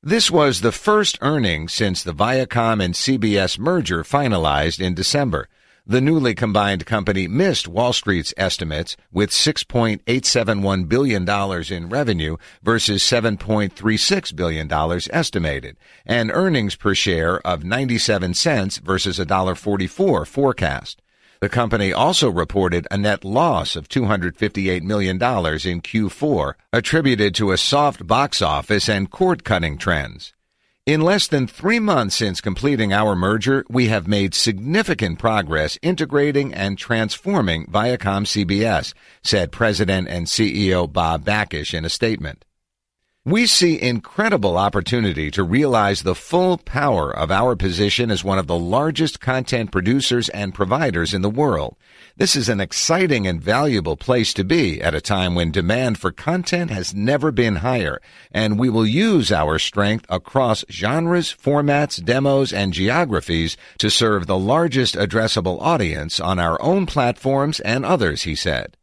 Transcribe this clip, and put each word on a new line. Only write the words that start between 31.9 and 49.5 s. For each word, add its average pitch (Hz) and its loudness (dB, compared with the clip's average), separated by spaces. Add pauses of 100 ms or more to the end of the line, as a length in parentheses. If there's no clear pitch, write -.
since 98 -2
completing 110 0
our 104 2
merger, 110 0
we 123 2
have 101 0
made 98 0
significant 117 -2
progress 80 0
integrating 143 0
and 98 -4
transforming 110 -2
Viacom 104 0
C 104 -2
B 98 0
S," 95 0 (300)
said 92 0
President 95 0
and 85 -4
C 101 0
E 92 4
O 87 0
Bob 80 0
Bakish 101 -2
in 82 -6
a 82 -4
statement. 92 -4 (800)
"We 214 2
see 175 4
incredible 120 0
opportunity 95 0
to 95 -2
realize 107 2
the 92 -2
full 180 0
power 120 -2
of 80 -2
our 113 2
position 101 0
as 87 -2
one 95 0
of 87 -2
the 85 -2
largest 135 -2
content 127 -2